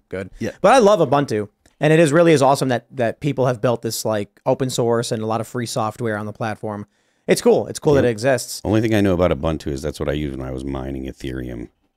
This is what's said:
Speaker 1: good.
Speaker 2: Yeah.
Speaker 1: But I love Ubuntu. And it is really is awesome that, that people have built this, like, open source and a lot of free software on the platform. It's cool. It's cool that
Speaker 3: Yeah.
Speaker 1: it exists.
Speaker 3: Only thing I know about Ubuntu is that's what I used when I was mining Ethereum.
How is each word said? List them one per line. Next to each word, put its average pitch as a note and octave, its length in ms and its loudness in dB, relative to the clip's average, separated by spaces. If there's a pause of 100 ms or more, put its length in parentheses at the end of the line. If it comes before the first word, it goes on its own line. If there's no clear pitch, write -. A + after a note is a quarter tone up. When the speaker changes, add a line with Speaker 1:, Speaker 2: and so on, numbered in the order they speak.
Speaker 1:
good. G2 200 -10 (100)
Speaker 2:
Yeah. A2+ 120 -6 (100)
Speaker 1:
But G3+ 120 6
I C4+ 60 8
love G#3 200 6
Ubuntu. B2+ 500 0 (300)
And D3+ 140 2
it D#3+ 60 6
is E3 140 4
really E3+ 200 6
is C#3 100 4
awesome C#3+ 260 2
that, A#2+ 220 -2
that A#2 300 -4
people C3+ 260 0
have B2 140 -2
built A#2+ 200 0
this, - 240 -6
like, G#2+ 400 -4
open C3 240 0
source A#2 420 0
and A2+ 120 -4
a - 20 -6
lot A2 160 -2
of A2+ 60 -10
free B2 180 -6
software A2 520 -4
on G#2 100 -8
the A#2+ 60 -10
platform. G#2+ 520 -8 (400)
It's - 160 0
cool. F3 260 2
It's - 120 -14
cool D3+ 140 2
that C3+ 100 4
Speaker 3:
Yeah. B2 60 2
Speaker 1:
it - 20 2
exists. A#2 520 -2
Speaker 3:
Only A2 180 2
thing A2+ 140 0
I G2+ 60 2
know G2 120 4
about F2 180 2
Ubuntu D#2+ 360 -4
is C#2 140 -6
that's D2+ 180 -6
what D2 100 -4
I C#2+ 40 -2
used D2 240 -4
when C2 100 -10
I C2 40 -10
was C2 140 -8
mining C2+ 400 -8
Ethereum. B1 640 -10 (280)